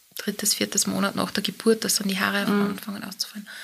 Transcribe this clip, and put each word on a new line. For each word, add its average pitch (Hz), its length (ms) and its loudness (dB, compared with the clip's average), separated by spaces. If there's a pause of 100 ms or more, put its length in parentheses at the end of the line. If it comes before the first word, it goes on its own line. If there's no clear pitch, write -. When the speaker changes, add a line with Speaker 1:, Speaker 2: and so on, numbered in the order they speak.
(180)
Speaker 1:
drittes, - 360 -2
viertes 208 340 0
Monat 196 280 0
nach 196 160 0
der - 120 0
Geburt, 220 400 2
dass 196 120 2
dann 202 120 -2
die 190 120 0
Haare 202 260 2
Speaker 2:
Mhm. 202 260 4
Speaker 1:
anfangen 202 320 -8
auszufallen. - 440 -8 (160)